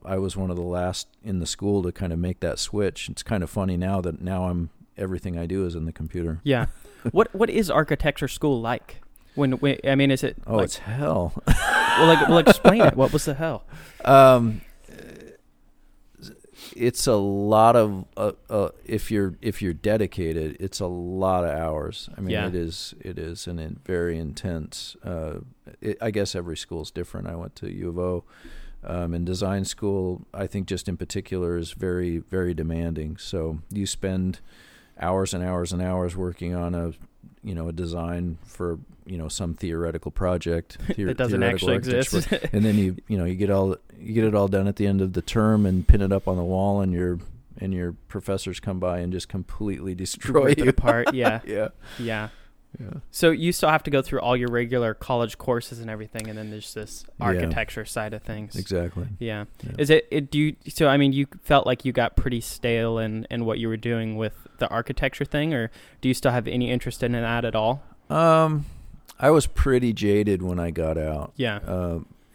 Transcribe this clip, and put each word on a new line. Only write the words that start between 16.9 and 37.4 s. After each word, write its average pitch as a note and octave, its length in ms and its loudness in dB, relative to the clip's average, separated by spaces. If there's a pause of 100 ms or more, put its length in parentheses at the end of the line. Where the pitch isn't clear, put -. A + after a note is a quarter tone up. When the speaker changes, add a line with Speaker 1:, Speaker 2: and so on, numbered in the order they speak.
Speaker 1:
a B2+ 80 6
lot G#2 600 6
of, G#2 300 4 (120)
uh, G#2 160 0 (180)
uh, G2 180 0 (160)
if - 260 -4
you're, G2+ 300 0
if G#2+ 220 -4
you're F#2 100 0
dedicated, E2 880 -2
it's F#2+ 200 -8
a G2 60 -2
lot F2+ 580 0
of E2+ 60 -2
hours. D#2 640 -6
I - 40 -14
mean, F#2+ 100 -4
Speaker 2:
Yeah. G#2 180 -2
Speaker 1:
it F2+ 60 -4
is, E2+ 460 -6
it F2+ 180 -12
is E2 280 -10
an F2 120 -8
in-, D#2 260 -10
very E2+ 340 -2
intense, D#2+ 840 -8
uh, E2 360 -8 (420)
it, G#2 200 -6
I A2+ 100 -2
guess G2+ 240 -2
every F2 220 -6
school's - 340 -10
different. F2+ 380 -10
I E2+ 80 -8
went F2 200 -12
to - 160 -10
U F2+ 160 -8
of E2+ 100 -6
O, F2+ 260 -2 (600)
um, E2+ 300 -4
and F2 100 -2
design F#2+ 400 -2
school, F#2+ 680 -4
I G2 120 -6
think F#2+ 200 -6
just F#2+ 220 -4
in F2+ 80 -4
particular F2+ 600 -4
is E2+ 160 -6
very, F2+ 460 -2
very F2 360 -2
demanding. D#2+ 600 -4
So D#2+ 440 -6 (120)
you G2+ 140 -2
spend F#2 540 -4 (600)
hours F#2+ 320 0
and F2+ 100 -4
hours F2+ 300 -4
and F2 100 -2
hours F2+ 320 -2
working F2+ 400 -6
on F2 200 -4
a, E2+ 180 -4 (500)